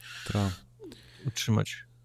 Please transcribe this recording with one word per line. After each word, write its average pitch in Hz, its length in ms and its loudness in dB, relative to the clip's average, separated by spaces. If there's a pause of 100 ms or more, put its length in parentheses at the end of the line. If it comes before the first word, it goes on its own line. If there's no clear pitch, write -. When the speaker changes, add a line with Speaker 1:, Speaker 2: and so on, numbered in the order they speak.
(320)
Speaker 1:
Tak. 101 180 4 (760)
Speaker 2:
utrzymać. - 500 2 (280)